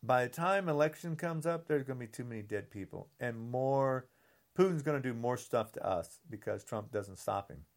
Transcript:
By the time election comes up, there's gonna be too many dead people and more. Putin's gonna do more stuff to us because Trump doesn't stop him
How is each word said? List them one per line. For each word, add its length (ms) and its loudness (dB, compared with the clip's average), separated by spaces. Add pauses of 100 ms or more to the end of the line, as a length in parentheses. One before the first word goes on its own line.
By 220 6
the 60 -2
time 380 2
election 460 2
comes 320 -2
up, 180 0
there's 180 2
gonna 160 -6
be 80 -6
too 160 -8
many 200 -6
dead 260 -4
people 400 -10 (100)
and 300 -4
more. 580 2 (480)
Putin's 260 4
gonna 180 2
do 140 -2
more 240 0
stuff 360 0
to 120 -6
us 340 0 (100)
because 340 -6
Trump 280 -6
doesn't 260 -4
stop 320 -2
him 160 -14 (120)